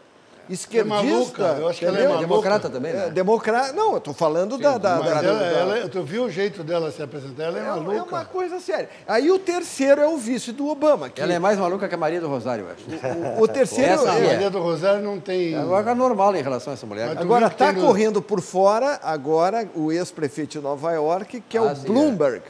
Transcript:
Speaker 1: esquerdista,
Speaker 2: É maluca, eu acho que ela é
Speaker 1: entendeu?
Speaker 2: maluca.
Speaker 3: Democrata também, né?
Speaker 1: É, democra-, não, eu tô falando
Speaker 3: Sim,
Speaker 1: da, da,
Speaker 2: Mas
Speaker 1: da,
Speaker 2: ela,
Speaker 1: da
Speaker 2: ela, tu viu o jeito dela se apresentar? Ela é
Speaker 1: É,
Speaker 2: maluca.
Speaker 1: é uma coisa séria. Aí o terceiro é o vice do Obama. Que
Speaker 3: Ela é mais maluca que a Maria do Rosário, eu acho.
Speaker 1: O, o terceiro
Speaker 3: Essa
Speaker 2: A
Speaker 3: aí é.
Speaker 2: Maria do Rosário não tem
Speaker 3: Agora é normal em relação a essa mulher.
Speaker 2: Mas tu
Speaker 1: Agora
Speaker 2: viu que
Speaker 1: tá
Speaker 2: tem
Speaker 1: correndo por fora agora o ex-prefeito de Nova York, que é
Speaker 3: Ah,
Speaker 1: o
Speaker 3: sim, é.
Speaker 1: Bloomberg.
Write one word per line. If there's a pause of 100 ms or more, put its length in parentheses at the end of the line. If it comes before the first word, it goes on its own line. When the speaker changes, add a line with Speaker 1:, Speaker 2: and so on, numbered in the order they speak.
(460)
Speaker 1:
esquerdista,
Speaker 2:
É
maluca, (160)
eu
acho
que
ela
é
Speaker 1:
entendeu?
Speaker 2:
maluca.
Speaker 3:
Democrata
também,
né?
Speaker 1:
É,
democra-,
não,
eu
tô
falando
Speaker 3:
Sim,
Speaker 1:
da,
da,
Speaker 2:
Mas
Speaker 1:
da,
Speaker 2:
ela,
Speaker 1:
da
Speaker 2:
ela,
tu
viu
o
jeito
dela
se
apresentar?
Ela
é
Speaker 1:
É,
Speaker 2:
maluca.
Speaker 1:
é
uma
coisa
séria. (180)
Aí
o
terceiro
é
o
vice
do
Obama.
Que
Speaker 3:
Ela
é
mais
maluca
que
a
Maria
do
Rosário,
eu
acho.
Speaker 1:
O,
o
terceiro
Speaker 3:
Essa
Speaker 2:
A
Speaker 3:
aí
é.
Speaker 2:
Maria
do
Rosário
não
tem
Speaker 3:
Agora
é
normal
em
relação
a
essa
mulher.
Speaker 2:
Mas
tu
Speaker 1:
Agora
Speaker 2:
viu
que
Speaker 1:
tá
Speaker 2:
tem
Speaker 1:
correndo
por
fora
agora
o
ex-prefeito
de
Nova
York,
que
é
Speaker 3:
Ah,
Speaker 1:
o
Speaker 3:
sim,
é.
Speaker 1:
Bloomberg.